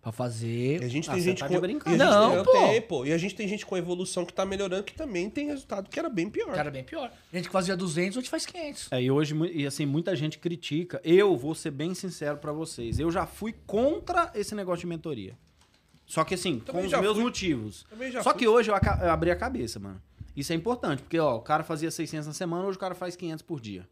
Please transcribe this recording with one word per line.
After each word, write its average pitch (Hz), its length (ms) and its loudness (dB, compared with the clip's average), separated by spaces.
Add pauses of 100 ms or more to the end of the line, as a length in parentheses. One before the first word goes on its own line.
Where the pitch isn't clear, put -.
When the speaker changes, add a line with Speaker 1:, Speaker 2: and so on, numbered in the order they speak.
Speaker 1:
pra 120 100 -8
fazer. 120 680 -2
Speaker 2:
E - 20 -4
a 123 60 -4
gente 143 200 -4
Speaker 3:
Ah, - 40 -2
Speaker 2:
tem 180 80 0
Speaker 3:
cê 175 80 2
Speaker 2:
gente 180 100 0
Speaker 3:
tá 139 80 -6
Speaker 2:
com, 165 60 0
Speaker 3:
de 180 80 4
brincadeira. 226 420 2
Speaker 2:
e 359 40 8
a 311 40 8
gente 208 80 10
Speaker 1:
Não, 233 160 8
Speaker 2:
tem, - 80 2
Speaker 1:
pô. 508 80 8
Speaker 2:
tem, 320 300 8
pô. 135 240 -2
E 151 80 2
a 170 40 4
gente 190 180 -2
tem 208 120 -4
gente 208 180 -4
com 190 120 -2
evolução 180 480 -2
que - 80 -16
tá 190 120 0
melhorando, 196 380 -2
que - 100 -10
também 208 360 -4
tem 285 180 -4
resultado 247 420 -8
que - 80 -6
era 330 120 -2
bem 208 200 -2
pior. 359 240 -4
Speaker 1:
Que 180 60 -2
era 147 120 -2
bem 131 120 -10
pior. 262 260 -8 (220)
A 165 60 -8
gente 175 100 -4
que - 60 -12
fazia 190 240 2
duzentos, 180 400 -2
hoje 254 120 -6
faz 320 160 -4
quinhentos. 302 460 -12
Speaker 3:
É, 127 100 0
e 127 100 2
hoje, 147 220 2
mui-, 160 200 0
e 143 120 -2
assim, 139 200 -4
muita 160 300 0
gente 151 240 -4
critica. 170 680 -4
Eu 180 320 8
vou 147 180 -4
ser 160 160 -6
bem 151 220 -4
sincero 156 440 -6
pra 151 140 -8
vocês. 147 480 -4
Eu 160 120 2
já 175 140 0
fui 220 280 -8 (120)
contra 339 680 0
esse 208 200 -4
negócio 180 260 -4
de 180 60 -6
mentoria. 143 500 -8 (680)
Só - 200 0
que - 80 -4
assim, 175 260 -2
Speaker 2:
Também 175 220 -4
Speaker 3:
com 196 60 0
os - 40 0
Speaker 2:
já 262 100 4
Speaker 3:
meus 208 140 4
Speaker 2:
fui. 220 80 2
Speaker 3:
motivos. 151 680 -2
Speaker 2:
Também 254 220 -10
já 233 100 -4
Speaker 3:
Só 247 100 4
Speaker 2:
fui. - 80 2
Speaker 3:
que 240 80 6
hoje 220 240 6
eu 202 40 4
aca-, 196 280 4
eu 175 80 4
abri 165 200 4
a 170 60 4
cabeça, 131 420 -4
mano. 98 220 -12 (340)
Isso 139 160 -6
é 165 40 2
importante, 165 480 -2
porque, - 160 -2
ó, 143 180 4
o 110 40 -6
cara 156 220 0
fazia 160 280 -4
seiscentos 156 360 -6
na 151 60 -8
semana, 175 340 -4
hoje 190 80 -4
o 190 40 -18
cara 185 160 -6
faz 180 200 -8
quinhentos 160 280 -8
por 147 180 -8
dia. 95 300 -12